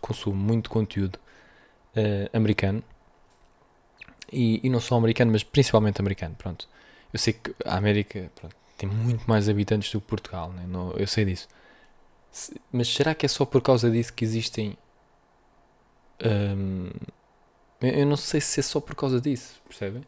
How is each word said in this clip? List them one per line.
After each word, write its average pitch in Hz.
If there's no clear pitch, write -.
consumo -
muito 107
conteúdo, 98
eh, 104
americano, 107
e, 117
e 127
não 120
só -
americano, 113
mas 107
principalmente 107
americano, 98
pronto. -
Eu 113
sei -
que -
a -
América, 101
pronto, -
tem 101
muito 113
mais 104
habitantes 104
do 107
que -
Portugal, 90
né? 90
Não, 90
eu 98
sei 104
disso. 92
Se-, -
mas 120
será 151
que -
é -
só -
por 131
causa 120
disso 117
que -
existem, 110
hum, 98
eu, 127
eu 143
não 143
sei 147
se -
é -
só -
por 143
causa 131
disso, 131
percebem? 104